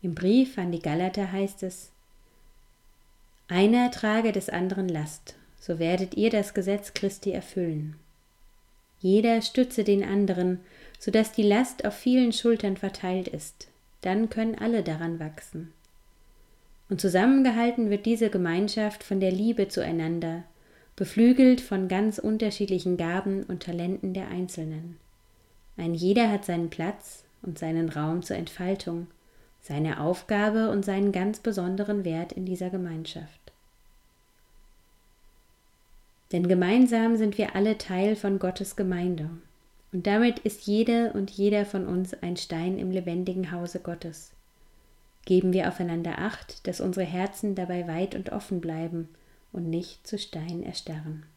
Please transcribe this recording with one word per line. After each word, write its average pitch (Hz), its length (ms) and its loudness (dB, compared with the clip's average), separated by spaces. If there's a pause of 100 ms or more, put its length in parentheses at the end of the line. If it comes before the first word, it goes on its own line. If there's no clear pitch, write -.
Im 175 140 -4
Brief 220 440 4
an 180 120 -2
die 170 100 -2
Galater 180 520 -2
heißt 196 320 -4
es: - 260 -10 (1600)
„Einer 220 420 6
trage 226 400 0
des 196 180 -2
anderen 185 400 -2
Last, 151 460 -8 (240)
so 165 220 -4
werdet 180 360 0
ihr 220 140 4
das 202 240 0
Gesetz 202 400 -2
Christi 196 380 -4
erfüllen.“ 160 640 -4 (1040)
Jeder 214 420 4
stütze 247 400 2
den 202 220 4
anderen, 185 560 2 (400)
so - 100 -4
dass 220 220 4
die 226 100 0
Last 208 420 2
auf 208 100 -2
vielen 247 380 4
Schultern 220 440 2
verteilt 185 500 -4
ist. - 400 -12 (340)
Dann 208 300 0
können 220 260 -2
alle 220 280 0
daran 165 340 -4
wachsen. 160 540 -12 (1160)
Und 196 120 -2
zusammengehalten 233 880 4
wird 208 160 0
diese 226 240 2
Gemeinschaft 202 720 0
von 190 160 -2
der 185 140 2
Liebe 214 340 0
zueinander, 165 760 -2 (500)
beflügelt 247 680 6
von 190 280 -2
ganz 208 320 0
unterschiedlichen 202 760 0
Gaben 190 440 -2
und 180 220 -8
Talenten 175 500 -4
der 190 140 -8
Einzelnen. 170 680 -8 (800)
Ein 170 180 -2
jeder 196 360 4
hat 202 140 -2
seinen 170 260 -2
Platz - 540 -8 (180)
und 165 160 -8
seinen 165 300 -2
Raum 156 340 -2
zur 190 140 -4
Entfaltung, 175 720 -6 (520)
seine 151 400 -4
Aufgabe 214 680 0
und 202 140 0
seinen 196 280 2
ganz 190 280 -2
besonderen 196 640 -2
Wert 165 280 -4
in 185 140 -6
dieser 180 240 -4
Gemeinschaft. 165 680 -8 (3000)
Denn 180 160 2
gemeinsam 226 680 6
sind 214 200 2
wir 208 180 -2
alle 208 220 2
Teil 196 400 0
von 196 220 0
Gottes 185 380 -4
Gemeinde. 180 520 -2 (640)
Und 180 140 -4
damit 233 320 4
ist - 280 -6
jede 226 460 2
und 196 180 -4
jeder 208 360 2
von 196 200 -4
uns 180 280 -2
ein 180 220 -6
Stein 175 420 -4
im 185 120 -4
lebendigen 180 600 -4
Hause 175 300 -6
Gottes. 170 500 -12 (920)
Geben 185 280 4
wir 180 160 2
aufeinander 170 500 -4
Acht, - 480 -8
dass 180 140 -6
unsere 185 240 -2
Herzen 190 500 -4
dabei 180 340 -4
weit 180 260 -4
und 190 160 -8
offen 196 300 -4
bleiben 165 480 -6 (440)
und 170 160 -6
nicht 170 380 -6
zu 208 120 -8
Stein 170 440 -8
erstarren. 156 600 -10 (120)